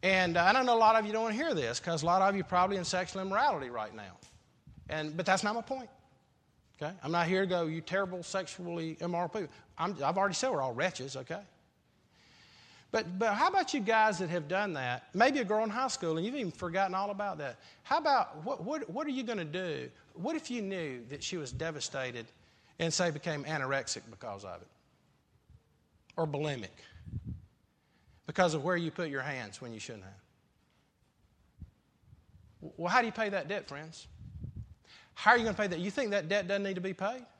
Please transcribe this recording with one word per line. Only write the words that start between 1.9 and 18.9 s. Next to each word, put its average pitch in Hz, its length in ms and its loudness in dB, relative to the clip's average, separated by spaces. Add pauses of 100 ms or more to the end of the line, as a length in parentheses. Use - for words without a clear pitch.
a 156 40 0
lot 180 160 6
of 196 120 6
you 190 80 0
are - 20 0
probably 190 320 2
in 180 80 -2
sexual 185 380 -2
immorality 190 480 0
right 110 240 -6
now. 101 220 -12 (720)
And, 156 280 -4
but 175 80 -2
that's 190 180 4
not 208 120 0
my 233 80 -2
point. 262 260 -8 (920)
Okay? 156 220 -6
I'm 147 100 -4
not 170 140 4
here 185 140 4
to 196 60 2
go, 175 200 2
"You 160 140 -4
terrible, 180 420 -2
sexually 170 760 -6
immoral 175 280 -2
people." 185 200 -4 (300)
I'm, 175 140 0 (100)
I've 160 160 2
already 196 160 2
said 262 160 0
we're 156 120 0
all 131 120 -2
wretches, 135 420 -2
okay? 160 260 -8 (1500)
But, 185 260 -2
but 214 160 4
how 285 140 4
about 381 260 2
you 277 60 2
guys 214 380 4
that 175 120 -2
have 170 160 -2
done 185 280 0
that? 127 380 -4
Maybe 262 280 6
a 240 40 0
girl 214 200 2
in 220 60 -2
high 247 180 0
school, 165 300 -2
and 165 60 -2
you've 247 120 -4
even 208 160 -4
forgotten 185 420 -2
all 196 160 -2
about 202 280 -4
that. 135 200 -8 (240)
How 294 160 0
about, 254 460 2
what, 247 180 -4
what, 277 260 -4
what 269 180 -4